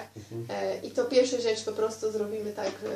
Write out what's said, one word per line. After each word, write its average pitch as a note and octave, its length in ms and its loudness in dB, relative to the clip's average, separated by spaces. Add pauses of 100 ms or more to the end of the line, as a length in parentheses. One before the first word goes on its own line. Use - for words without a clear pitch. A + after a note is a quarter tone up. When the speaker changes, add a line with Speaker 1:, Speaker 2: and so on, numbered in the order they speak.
(180)
Speaker 1:
Mhm. A#2 320 -8
Speaker 2:
E, G2 280 -2 (100)
i - 40 -10
to B3 140 2
pierwsza B3 360 6
rzecz A3 220 0
po G#3+ 80 -4
prostu G#3+ 400 0
zrobimy G#3 420 -2
tak, G#3 180 -2 (240)